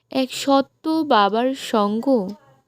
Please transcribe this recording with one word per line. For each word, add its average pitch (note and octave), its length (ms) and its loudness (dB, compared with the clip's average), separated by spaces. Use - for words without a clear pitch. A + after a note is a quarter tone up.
এক C4 240 -4
সত্য D4 760 -2
বাবার A3+ 460 2
সঙ্গ G#3+ 800 0